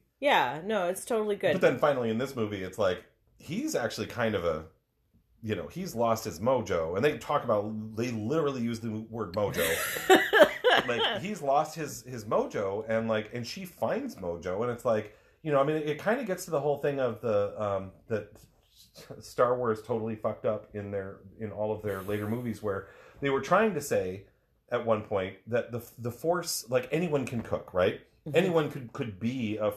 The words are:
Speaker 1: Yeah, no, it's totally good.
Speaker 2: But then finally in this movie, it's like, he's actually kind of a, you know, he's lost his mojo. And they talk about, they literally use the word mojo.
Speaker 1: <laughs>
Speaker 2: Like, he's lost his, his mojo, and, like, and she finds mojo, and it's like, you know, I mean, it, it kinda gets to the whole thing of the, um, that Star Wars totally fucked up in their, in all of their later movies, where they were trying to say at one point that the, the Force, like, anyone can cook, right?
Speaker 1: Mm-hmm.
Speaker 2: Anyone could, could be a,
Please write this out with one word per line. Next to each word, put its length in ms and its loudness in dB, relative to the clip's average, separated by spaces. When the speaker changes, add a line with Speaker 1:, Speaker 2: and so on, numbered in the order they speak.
Speaker 1:
Yeah, 440 2
no, 220 0
it's 180 -4
totally 300 0
good. 200 2
Speaker 2:
But 60 0
then 200 4
finally 300 4
in 80 0
this 180 -2
movie, 260 -2
it's 160 -8
like, 240 2
he's 360 -4
actually 320 -2
kind 300 0
of 80 0
a, 220 0
you 140 -2
know, 100 -6
he's 300 -10
lost 280 2
his 140 -6
mojo. 560 0
And 100 0
they 140 2
talk 240 0
about, 540 -2
they 160 -2
literally 500 0
use 160 -2
the 120 -6
word 220 -6
mojo. 340 0
Speaker 1:
<laughs> 160 8
Speaker 2:
Like, 340 0
he's 220 -6
lost 320 2
his, 280 -8
his 220 -10
mojo, 640 -2
and, 200 0
like, 260 0
and 120 -6
she 180 -10
finds 500 -4
mojo, 480 -4
and 80 0
it's 160 -6
like, 280 0
you 100 -4
know, 80 6
I 40 6
mean, 120 0
it, 120 -2
it 140 -4
kinda 220 0
gets 220 -4
to 40 -8
the 100 2
whole 180 2
thing 220 0
of 200 0
the, 400 0
um, 300 -2
that 260 -4
Star 360 2
Wars 260 0
totally 340 -4
fucked 300 -4
up 280 -2
in 160 -6
their, 260 -6
in 100 -6
all 220 -2
of 100 -4
their 200 -2
later 260 -2
movies, 340 -4
where 260 -4
they 80 0
were 120 2
trying 340 4
to 60 -2
say 440 -2
at 160 0
one 160 4
point 340 -2
that 240 -2
the, 100 -6
the 140 -4
Force, 580 -2
like, 220 2
anyone 340 2
can 160 -4
cook, 320 -4
right? 260 4
Speaker 1:
Mm-hmm. 100 2
Speaker 2:
Anyone 340 4
could, 220 -10
could 280 -6
be 380 -2
a, 180 2